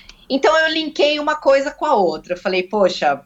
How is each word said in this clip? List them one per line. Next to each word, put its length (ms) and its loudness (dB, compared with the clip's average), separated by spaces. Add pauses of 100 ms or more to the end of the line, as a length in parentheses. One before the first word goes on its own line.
(280)
Então 300 2
eu 140 2
linkei 460 0
uma 180 -2
coisa 340 2
com 160 -6
a 80 2
outra. 400 -2
Eu 40 -6
falei, 240 -2
Poxa, 640 0